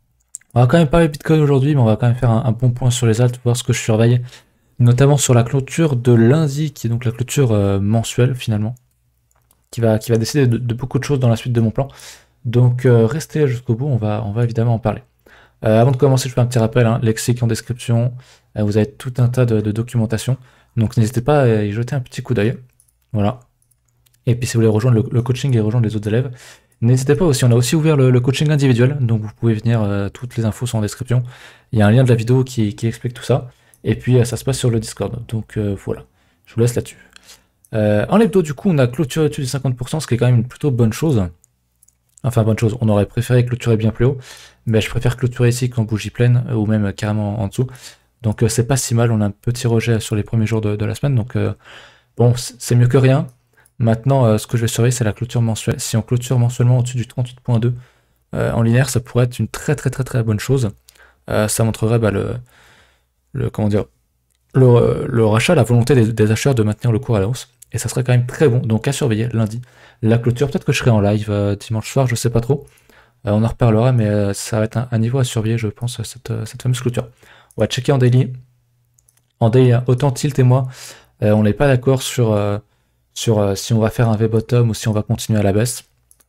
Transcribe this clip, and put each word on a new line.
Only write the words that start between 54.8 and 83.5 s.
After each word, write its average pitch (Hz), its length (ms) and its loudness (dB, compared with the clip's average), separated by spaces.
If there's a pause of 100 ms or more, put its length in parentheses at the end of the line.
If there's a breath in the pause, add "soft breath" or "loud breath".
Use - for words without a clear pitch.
c'est 123 120 -4
la 104 100 0
clôture 120 260 -6
mensuelle. 113 400 -2
Si - 160 -6
on 110 60 2
clôture 123 380 -2
mensuellement 123 400 2
au-dessus 123 180 -4
du 110 80 -4
trente-huit - 360 -8
point 117 180 -2
deux, 120 160 -2 (580 loud breath)
euh, 117 180 -2
en 117 120 0
linéaire, 117 260 2
ça 147 100 -2
pourrait 123 260 0
être 123 120 -6
une 110 100 -4
très, - 280 -4
très, - 160 -4
très, 127 120 -6
très 120 200 -4
bonne 107 160 -2
chose. 123 320 -2 (580 soft breath)
Euh, 107 180 0
ça 113 160 -2
montrerait, 113 360 0
bah, 110 100 2
le, 104 280 -4 (960 soft breath)
le, 120 180 -4
comment 107 160 -2
dire, 101 180 0 (720)
le, 131 100 6
euh, 117 420 4
le 117 200 0
rachat, 117 260 2
la 143 80 4
volonté 120 320 2
des, 113 180 4
des 107 200 2
acheteurs 131 240 0
de 113 80 2
maintenir 107 280 -2
le 107 60 0
cours 107 200 -2
à - 20 2
la 95 80 0
hausse. - 260 -8 (180)
Et - 60 -8
ça - 100 -8
serait 131 160 -4
quand 127 100 0
même 123 120 2
très 139 240 2
bon, 120 120 2
donc 110 260 -2
à 139 40 0
surveiller 117 400 -2
lundi. 113 300 -2 (400 loud breath)
La 113 160 2
clôture, 123 320 0
peut-être - 160 -6
que 139 80 0
je - 60 -4
serai 127 100 2
en 110 100 4
live, 104 300 0
euh, 101 260 -2
dimanche - 380 -8
soir, 135 140 0
je 117 80 0
sais 117 160 -2
pas 117 100 0
trop. - 240 -4 (640 soft breath)
Euh, 104 40 -2
on 107 120 2
en 117 40 2
reparlera, 120 440 2
mais, 113 160 2
euh, 104 260 0
ça - 240 -6
va 107 80 0
être 113 120 -6
un, 117 120 -4
un 113 80 -2
niveau 117 220 0
à 127 40 0
surveiller, 113 360 -2
je 107 80 -4
pense, 120 340 -8
cette, - 300 -12
euh, 110 140 -6
cette - 180 -16
fameuse 127 180 -2
clôture. 120 260 -4 (500 soft breath)
On 110 40 -6
va 104 60 2
checker - 240 -2
en 135 80 2
daily. 123 340 2 (1040)
En 113 120 2
daily, 127 220 4
hein, 120 120 0
autant 127 240 0
Tilt 135 300 -2
et 127 40 4
moi, 127 240 2 (540 loud breath)
euh, 107 120 2
on 107 100 4
n'est 104 100 2
pas 143 140 2
d'accord 131 340 2
sur... 113 300 -2
Euh, 104 260 -2 (560)
sur, 110 260 0
euh, 98 160 0